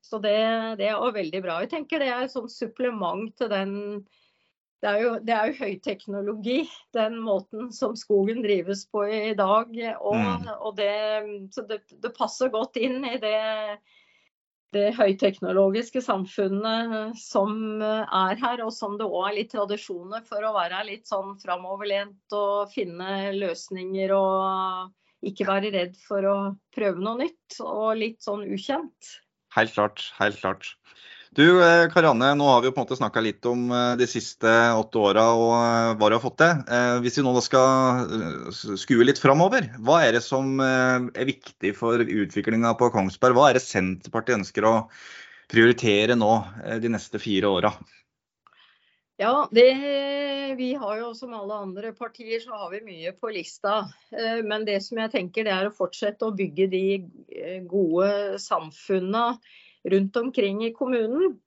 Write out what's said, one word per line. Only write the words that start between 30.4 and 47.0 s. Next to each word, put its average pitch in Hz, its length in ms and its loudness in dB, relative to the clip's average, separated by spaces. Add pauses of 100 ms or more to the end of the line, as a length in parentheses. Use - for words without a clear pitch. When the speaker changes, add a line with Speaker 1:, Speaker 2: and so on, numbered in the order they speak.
Speaker 2:
Du, 175 300 8
eh, 170 260 8
Karianne, 143 480 4
nå 143 80 2
har 127 160 8
vi 127 80 2
jo 131 40 0
på 139 80 -4
en 117 60 -2
måte 135 120 -4
snakket 110 240 0
litt 110 240 -2
om, 123 260 0
eh, 123 240 2
de 120 100 4
siste - 420 -2 (280)
åtte 110 200 -2
åra 107 360 6
og, 117 240 4
eh, 117 400 2
hva 107 120 4
du 110 80 6
har 117 40 2
fått 123 180 -6
til. 160 300 4
Eh, 123 320 2
hvis 120 180 -2
vi 143 40 2
nå 127 120 2
da 123 60 4
skal, 131 640 4
eh, 82 440 -6
s-, 101 320 -8
skue 117 240 4
litt 135 140 4
framover, 160 520 4 (100)
hva 147 260 4
er 113 60 4
det 117 100 2
som, 135 380 -2
eh, 127 540 2
er 123 100 -4
viktig - 520 -4
for 117 220 0
utviklinga 113 800 0
på 120 140 4
Kongsberg? 107 420 2
Hva 135 160 8
er 120 40 4
det 127 80 2
Senterpartiet 104 760 -2
ønsker 104 260 -2
å 110 240 4 (600)
prioritere 113 680 6
nå, 110 280 2 (200)
eh, 113 140 -6
de 117 100 -2
neste 107 300 -6